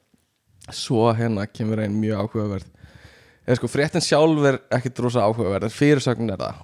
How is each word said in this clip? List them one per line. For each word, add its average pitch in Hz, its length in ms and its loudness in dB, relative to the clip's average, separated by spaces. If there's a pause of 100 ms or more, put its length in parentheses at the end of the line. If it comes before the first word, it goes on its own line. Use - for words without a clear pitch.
(720)
Svo 117 440 2
hérna 110 320 -2
kemur 110 340 -4
ein 107 200 -2
mjög 107 300 -2
áhugaverð. 104 340 -4 (840)
Eða - 80 2
sko, 120 120 -4
fréttin 151 360 -2
sjálf 151 420 4
er 131 120 2 (120)
ekkit 120 300 -2
rosa 120 200 0
áhugaverð, 101 440 0
en 110 60 -4
fyrirsögnin 123 600 2
er 92 40 -6
það. 60 280 -6